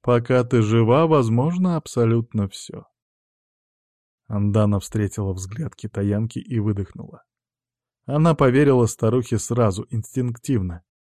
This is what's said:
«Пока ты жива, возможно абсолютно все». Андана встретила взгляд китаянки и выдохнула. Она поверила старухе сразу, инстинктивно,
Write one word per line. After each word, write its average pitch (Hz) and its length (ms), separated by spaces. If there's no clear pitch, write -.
«Пока 123 420
ты 120 180
жива, 117 460
возможно 156 680
абсолютно 113 720
все». - 360
Андана 104 520
встретила 101 540
взгляд 95 420
китаянки 101 640
и 120 200
выдохнула. 101 640
Она 151 280
поверила 131 540
старухе 117 500
сразу, 110 520
инстинктивно, 117 920